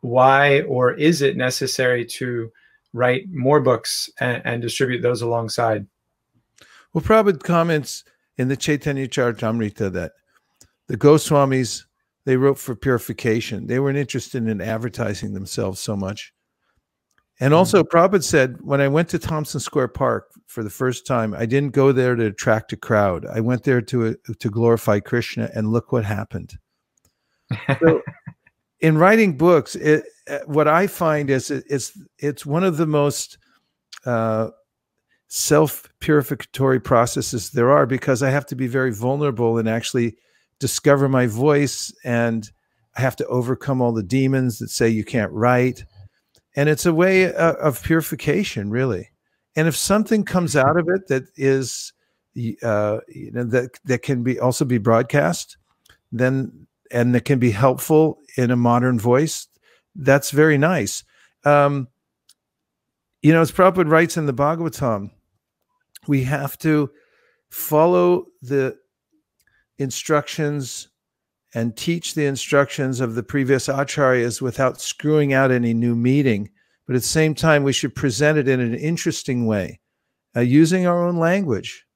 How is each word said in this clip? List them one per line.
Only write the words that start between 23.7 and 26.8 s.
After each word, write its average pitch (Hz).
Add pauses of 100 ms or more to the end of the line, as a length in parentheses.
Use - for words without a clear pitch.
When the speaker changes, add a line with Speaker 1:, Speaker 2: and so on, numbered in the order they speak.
Speaker 2:
to, 117
uh, 117 (240)
to 120
glorify 117
Krishna, 113
and 110
look 120
what 120
happened." 101 (1200)